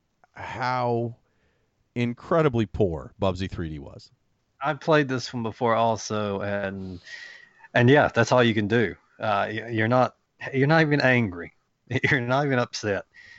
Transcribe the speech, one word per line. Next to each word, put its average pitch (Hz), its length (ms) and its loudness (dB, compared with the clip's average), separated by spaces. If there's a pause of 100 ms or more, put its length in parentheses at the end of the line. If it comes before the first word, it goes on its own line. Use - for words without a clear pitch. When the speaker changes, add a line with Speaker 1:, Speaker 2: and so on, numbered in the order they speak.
(340)
Speaker 1:
how 120 800 -4 (800)
incredibly 120 720 0
poor 87 560 -2
Bubsy 95 280 -2
three 82 200 -8
D 78 100 -10
was. - 320 -18 (500)
Speaker 2:
I've 143 180 -2
played 151 280 4
this 127 260 -6
one 123 100 -4
before 113 320 0
also, 107 640 -2
and, 98 580 -6 (760)
and 123 160 6
yeah, 139 240 6
that's 117 180 2
all 127 120 6
you 117 100 4
can 104 140 0
do. 104 280 0 (240)
Uh, 101 300 -2
y-, 107 220 -8
you're 110 160 0
not, 123 280 2 (380)
you're 135 140 2
not 160 140 4
even 147 200 2
angry. 110 520 0 (340)
<laughs> 120 220 -4
You're 147 100 2
not 131 280 -2
even 135 100 0
upset 107 480 -4 (340)